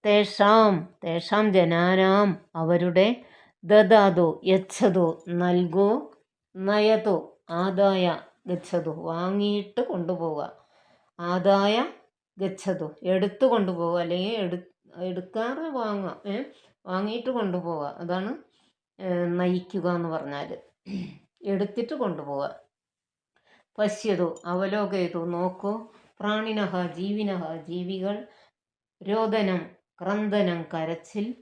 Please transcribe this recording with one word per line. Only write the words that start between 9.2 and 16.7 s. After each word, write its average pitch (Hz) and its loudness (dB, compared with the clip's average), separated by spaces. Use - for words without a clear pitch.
കൊണ്ടുപോവുക. 170 -6
ആദായ 196 2
ഗച്ഛതു, 185 -6
എടുത്തു 190 0
കൊണ്ടുപോവുക, 180 0
അല്ലെങ്കിൽ 180 -2
എടു-, 180 -8
എടുക്കാറ് 220 -6
വാങ്ങുക, 214 -6
ഏ? 214 -6